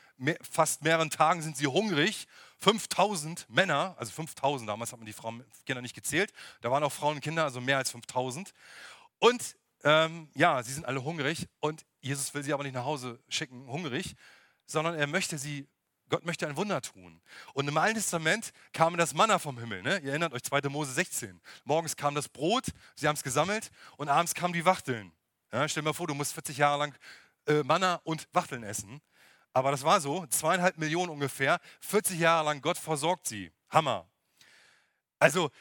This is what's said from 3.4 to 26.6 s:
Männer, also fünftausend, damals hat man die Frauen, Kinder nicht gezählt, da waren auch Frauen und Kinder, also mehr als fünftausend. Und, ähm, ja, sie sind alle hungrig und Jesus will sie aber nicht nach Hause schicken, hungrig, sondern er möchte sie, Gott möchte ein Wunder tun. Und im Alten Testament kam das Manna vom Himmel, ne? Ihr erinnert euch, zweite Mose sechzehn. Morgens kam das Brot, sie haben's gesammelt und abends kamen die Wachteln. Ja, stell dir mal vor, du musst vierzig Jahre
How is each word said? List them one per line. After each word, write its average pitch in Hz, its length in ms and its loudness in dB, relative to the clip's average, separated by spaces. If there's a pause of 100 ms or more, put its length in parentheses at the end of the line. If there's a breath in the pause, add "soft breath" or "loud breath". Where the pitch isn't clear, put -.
Männer, 170 480 2
also 110 140 -8
fünftausend, 139 580 -4
damals 107 220 -6
hat 117 80 -18
man 113 80 -16
die 107 60 -14
Frauen, 113 300 -10 (220)
Kinder 127 160 -4
nicht 123 140 -12
gezählt, - 360 -2 (300 loud breath)
da 117 80 -2
waren 139 140 4
auch 143 80 0
Frauen 151 240 -2
und 139 60 -10
Kinder, 160 220 -2
also 127 160 -4
mehr 131 180 2
als 135 140 -2
fünftausend. 127 640 -6 (680 loud breath)
Und, 240 380 4 (260)
ähm, 160 520 4
ja, 143 280 4
sie 123 100 -8
sind 147 120 -8
alle 131 180 -2
hungrig 160 440 -4 (120)
und 156 260 -4 (160)
Jesus 139 320 -6
will 143 100 -6
sie 143 100 -2
aber 139 100 -2
nicht 139 100 -8
nach 123 120 -6
Hause 127 340 -6 (100)
schicken, 131 380 -6
hungrig, 147 480 -6 (520 soft breath)
sondern 160 280 -2
er 147 120 2
möchte 170 300 -2
sie, 143 300 -8 (420)
Gott 160 160 -2
möchte 170 200 -4
ein 143 120 -6
Wunder 190 240 -2
tun. 87 400 -18 (320 loud breath)
Und 139 140 -2
im 147 100 0
Alten 202 180 4
Testament 185 560 0 (220 soft breath)
kam 165 240 4
das 156 160 2
Manna 190 260 4
vom 135 180 -8
Himmel, 113 240 -8
ne? 151 180 0
Ihr 139 100 -6
erinnert 151 240 -2
euch, 123 100 -8
zweite 143 260 0
Mose 143 220 -4
sechzehn. 120 500 -4 (220 loud breath)
Morgens 156 320 -2
kam 143 180 -2
das 147 160 -4
Brot, 196 360 -2 (300 loud breath)
sie - 120 -2
haben's 151 160 0
gesammelt 170 480 -2 (260 loud breath)
und 139 120 -6
abends 165 260 2
kamen 175 180 -2
die 165 120 -2
Wachteln. 120 480 0 (380)
Ja, 131 160 0
stell 151 140 -4
dir 151 80 0
mal 151 40 -2
vor, 175 140 -4
du 151 60 -4
musst 143 200 -4
vierzig 151 240 -10
Jahre 143 200 4